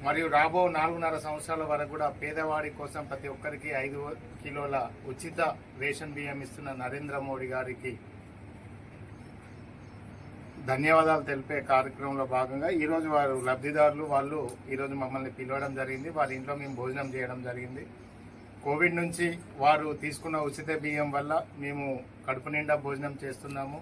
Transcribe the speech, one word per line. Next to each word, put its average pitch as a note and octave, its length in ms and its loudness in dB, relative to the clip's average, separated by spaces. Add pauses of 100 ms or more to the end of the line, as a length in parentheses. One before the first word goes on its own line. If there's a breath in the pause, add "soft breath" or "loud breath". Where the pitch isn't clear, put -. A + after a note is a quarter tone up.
మరియు D#3 300 4
రాబో D#3+ 260 8 (140)
నాలుగున్నర D#3+ 500 2
సంవత్సరాల D#3 460 -2
వరకు D3 220 0
కూడా D3+ 120 0 (160)
పేదవాడి D3+ 560 0
కోసం - 320 -6
ప్రతి C#3 240 -6
ఒక్కరికి D3 360 -6 (120)
ఐదు C#3 180 -4 (440)
కిలోల C#3+ 320 -4 (360)
ఉచిత E3 280 -8 (420)
రేషన్ C#3+ 340 -2
బియ్యం C#3+ 300 -6
ఇస్తున్న C#3+ 240 -10 (100)
నరేంద్ర C#3 380 -4 (100)
మోడీ C3 240 -4
గారికి B2+ 400 -4 (2750)
ధన్యవాదాలు D#3 580 8
తెలిపే C#3 300 -2 (120)
కార్యక్రమంలో C3+ 600 4
భాగంగా C3+ 380 2 (100)
ఈరోజు D#3+ 260 2 (100)
వారు C#3 200 4 (120)
లబ్ధిదారులు D3 680 4
వాళ్ళు C#3+ 260 2 (320)
ఈరోజు C#3 300 -2
మమ్మల్ని C3 360 -4
పిలవడం C3+ 400 -2
జరిగింది. C3 380 -2
వారి C3+ 220 4
ఇంట్లో C#3+ 240 -4
మేము C#3 180 -6
భోజనం C3+ 340 -2
చేయడం B2+ 240 -4 (100)
జరిగింది. B2 360 -8 (800)
కోవిడ్ E3+ 360 4
నుంచి E3+ 260 2 (360)
వారు D3+ 260 8 (140)
తీసుకున్న D#3 340 -2 (120)
ఉచిత D#3 340 -2
బియ్యం D3 340 2
వల్ల D3 160 0 (300)
మేము C#3+ 240 -2 (400)
కడుపు C3 280 -2
నిండా D3+ 300 4
భోజనం C#3 380 -2
చేస్తున్నాము. C#3 580 -6